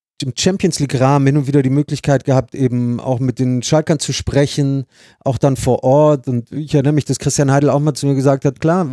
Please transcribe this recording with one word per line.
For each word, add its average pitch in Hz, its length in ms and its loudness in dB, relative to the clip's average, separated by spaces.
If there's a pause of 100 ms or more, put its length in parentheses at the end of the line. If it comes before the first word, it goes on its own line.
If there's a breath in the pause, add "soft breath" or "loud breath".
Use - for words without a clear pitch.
(240)
im 131 120 -6
Champions 185 440 0
League 139 200 -2
Rahmen 135 280 2
hin 139 100 2
und 143 100 0
wieder 139 140 2
die 131 80 2
Möglichkeit 143 560 -2
gehabt, 131 300 0
eben 120 440 -2
auch 127 200 -4
mit 127 180 -2
den 127 240 0
Schalkern 156 380 0
zu - 120 -6
sprechen, 139 760 -2 (380 soft breath)
auch 131 140 -2
dann 139 180 0
vor 123 280 0
Ort. 143 440 2
Und 120 240 -4
ich 147 220 -10
erinnere 147 200 2
mich, 147 120 0
dass 131 140 -4
Christian 143 320 0
Heidel 143 180 4
auch 131 100 2
mal 151 140 0
zu 139 140 -4
mir 139 80 2
gesagt 135 280 0
hat: 135 160 -2
Klar, 160 340 0